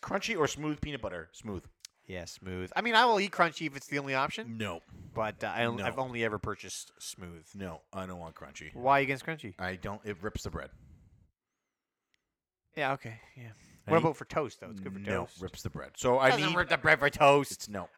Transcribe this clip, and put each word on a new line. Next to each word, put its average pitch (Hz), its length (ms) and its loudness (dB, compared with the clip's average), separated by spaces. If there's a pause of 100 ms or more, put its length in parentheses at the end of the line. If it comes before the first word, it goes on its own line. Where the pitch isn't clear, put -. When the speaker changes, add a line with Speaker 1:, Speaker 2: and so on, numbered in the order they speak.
Speaker 1:
crunchy 202 360 -2
or 147 80 4
smooth 151 320 -4
peanut 143 220 -6
butter? 87 320 -8
Smooth. 98 320 -8 (420)
Speaker 2:
Yeah, 87 200 -10
smooth. 92 500 -8
I 196 60 2
mean, 226 120 0
I 240 120 8
will 220 120 6
eat 196 120 0
crunchy 165 360 0
if 139 120 -8
it's - 80 -14
the 143 120 -2
only 139 160 -4
option. 123 440 -2
Speaker 1:
No. 95 220 -4 (340)
Speaker 2:
But, 107 280 -4
uh, - 40 -2 (100)
I 117 80 2
only, 117 180 0
Speaker 1:
No. 107 60 -2
Speaker 2:
I've 117 100 -2
only 123 240 -2
ever 107 160 2
purchased - 600 -10
smooth. 85 560 -14
Speaker 1:
No, 92 260 -8 (140)
I 95 100 -6
don't 92 140 -10
want 80 160 -12
crunchy. 73 400 -16
Speaker 2:
Why 131 240 4
are - 20 4
you 139 40 2
against 131 200 -2
crunchy? 151 340 -8
Speaker 1:
I 92 180 -4
don't. 101 280 -8
It 104 180 -6
rips 104 200 -6
the 95 80 -8
bread. 69 180 -8 (2000)
Speaker 2:
Yeah, 135 160 0
okay, 113 260 -8 (200)
yeah. 120 60 -16 (440)
Speaker 1:
I - 40 -2
Speaker 2:
What 165 60 8
Speaker 1:
need 165 60 4
Speaker 2:
about 160 140 0
for - 80 -14
toast, - 340 -4
though? 92 100 -14
It's 98 100 -12
good 95 120 -8
for 95 60 -10
Speaker 1:
No, 98 260 -2
Speaker 2:
toast. - 160 -14
Speaker 1:
rips - 220 -10
the - 80 -6
bread. - 260 -12
So 127 220 4
I 131 120 8
Speaker 2:
Doesn't - 200 4
Speaker 1:
need 170 60 0
Speaker 2:
rip 180 120 2
the 170 80 4
bread 156 220 6
for 143 100 4
toast. 143 440 8
Speaker 1:
It's - 180 -12
no. 92 280 -6